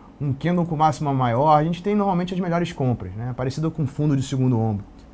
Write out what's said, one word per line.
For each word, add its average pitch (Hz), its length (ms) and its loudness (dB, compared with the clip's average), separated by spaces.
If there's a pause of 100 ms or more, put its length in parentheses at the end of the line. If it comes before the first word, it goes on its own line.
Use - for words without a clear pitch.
(200)
um 139 140 -2
candle 175 320 0
com 165 100 -4
máxima 151 380 2
maior, 151 420 4
a 151 80 6
gente 170 200 -2
tem 208 120 0
normalmente 190 380 0
as 180 60 -4
melhores 170 320 -2
compras, 117 440 -2
né? 120 200 -8
Parecido 135 340 -2
com 160 180 -4
fundo 151 280 0
de 131 80 0
segundo 127 360 2
ombro. 110 260 -2 (280)